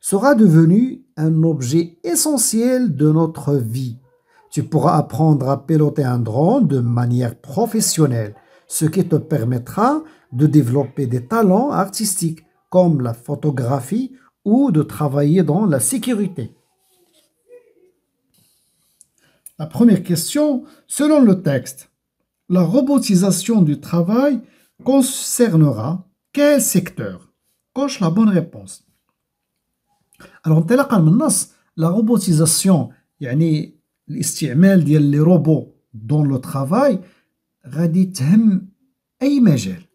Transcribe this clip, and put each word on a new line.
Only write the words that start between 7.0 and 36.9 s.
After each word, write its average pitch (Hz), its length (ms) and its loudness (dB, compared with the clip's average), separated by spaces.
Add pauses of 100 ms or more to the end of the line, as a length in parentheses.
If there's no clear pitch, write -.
professionnelle, 143 920 -2 (340)
ce - 160 -6
qui 165 240 -2
te 160 80 0
permettra 151 840 -4 (300)
de 131 140 0
développer 139 600 0
des 120 200 -6
talents 226 440 0
artistiques 190 760 -6 (240)
comme 175 320 2
la 117 140 -4
photographie 143 1000 -6 (320)
ou 247 260 2
de 156 120 2
travailler 147 600 0
dans 160 220 0
la 143 160 0
sécurité. 202 760 -6 (3000)
La 151 80 -8
première 220 360 4
question, 277 600 -2 (220)
selon 302 360 2
le 190 180 4
texte, - 500 -6 (600)
la 180 120 2
robotisation 208 1000 0
du 147 180 0
travail 226 640 0 (420)
concernera 165 1200 0 (280)
quel 285 260 2
secteur ? - 720 -6 (400)
Coche 269 280 -6
la 165 100 0
bonne 214 180 2
réponse. 143 560 -4 (1600)
Alors, 156 140 2
انطلاقًا 226 400 2
من 156 100 4
النص، 247 400 0 (280)
la 165 120 -2
robotisation, 180 1000 0 (320)
يعني 151 540 -2 (360)
الاستعمال 165 760 2
ديال 151 180 2
لي 143 160 2
روبو 156 480 2 (280)
dans 127 300 -2
le 135 160 -2
travail, 185 580 -2 (680)